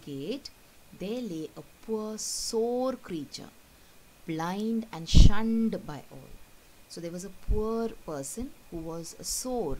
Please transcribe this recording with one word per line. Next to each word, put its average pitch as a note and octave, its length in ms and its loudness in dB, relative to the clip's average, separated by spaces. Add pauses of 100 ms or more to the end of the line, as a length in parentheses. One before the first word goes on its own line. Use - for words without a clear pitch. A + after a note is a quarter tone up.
gate, D3+ 420 -8 (500)
there G#3+ 220 -6
lay D#3+ 360 -8
a D#3 60 -14 (220)
poor, G#3+ 340 -6
sore A#3+ 760 -2
creature, - 580 -10 (800)
blind G#3 640 -4
and E3 160 -10
shunned A3+ 760 8
by D3 140 -8 (160)
all. - 180 -18 (540)
So - 120 -14
there E3+ 160 -10
was F3+ 80 -10
a F#3 120 -14 (120)
poor A3+ 400 2 (180)
person D#3+ 440 -8 (200)
who E3+ 80 -10
was E3 420 -10
sore. A3+ 600 -4